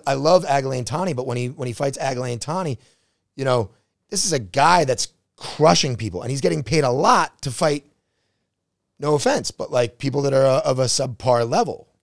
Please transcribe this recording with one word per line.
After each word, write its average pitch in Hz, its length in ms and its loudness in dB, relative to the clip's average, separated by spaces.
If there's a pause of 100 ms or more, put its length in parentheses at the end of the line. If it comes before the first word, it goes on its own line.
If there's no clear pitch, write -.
I 139 60 0
love 160 320 4
Aguilantani, 139 720 -2
but 127 100 -4
when 123 120 -4
he, 123 100 -4
when 127 200 -8
he 120 60 -6
fights 139 240 -4
Aguilantani, 135 800 -4 (580)
you 135 100 -6
know, 123 260 0 (380)
this 196 160 -2
is 165 80 -2
a 139 60 0
guy 151 440 4
that's 131 240 -2 (300)
crushing 151 580 2
people, 92 260 -8
and 117 80 -8
he's 131 120 -6
getting 165 220 0
paid 151 200 0
a 127 80 0
lot 175 520 2
to 135 80 -6
fight, 147 340 -2 (1160)
no 147 160 2
offense, 170 340 0
but, - 220 -10
like, 123 260 0
people 139 260 -2
that 139 100 0
are, 135 120 4
uh, 135 200 4
of 135 140 0
a 127 60 2
subpar 120 640 0
level. 160 380 -2 (160)